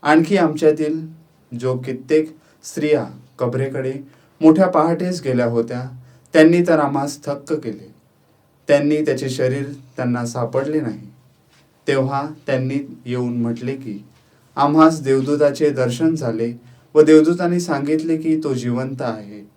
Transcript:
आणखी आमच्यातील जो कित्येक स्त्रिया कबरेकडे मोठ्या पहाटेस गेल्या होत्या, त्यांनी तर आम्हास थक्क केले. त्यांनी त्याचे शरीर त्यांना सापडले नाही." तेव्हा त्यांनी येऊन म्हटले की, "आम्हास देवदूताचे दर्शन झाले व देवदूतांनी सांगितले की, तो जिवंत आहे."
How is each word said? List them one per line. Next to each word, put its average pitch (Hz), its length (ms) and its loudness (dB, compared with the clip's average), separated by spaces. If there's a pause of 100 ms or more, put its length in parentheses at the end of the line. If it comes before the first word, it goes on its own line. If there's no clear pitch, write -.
आणखी 160 360 4
आमच्यातील 156 680 0 (520)
जो 127 180 -4
कित्येक 135 600 -2 (260)
स्त्रिया 147 420 -2 (340)
कबरेकडे 131 540 -4 (480)
मोठ्या 160 260 6
पहाटेस 170 560 0
गेल्या 123 220 0
होत्या, 117 380 -2 (500)
त्यांनी 165 340 6
तर 160 120 4
आम्हास 139 460 -4
थक्क - 280 -8
केले. 117 420 -10 (720)
त्यांनी 147 300 2
त्याचे 139 320 -2
शरीर 135 340 -2 (320)
त्यांना 123 300 -4
सापडले 135 560 -4
नाही." 101 300 -10 (760)
तेव्हा 139 420 -2 (180)
त्यांनी 135 580 -4
येऊन 120 360 -4
म्हटले 117 340 -4
की, 104 300 -12 (500)
"आम्हास 156 460 4
देवदूताचे 143 680 2
दर्शन 135 460 0
झाले 117 380 -4 (400)
व 151 80 6
देवदूतांनी 170 580 6
सांगितले 156 580 -2
की, 156 260 -2
तो 143 100 -2
जिवंत 127 480 -4
आहे." 104 560 -10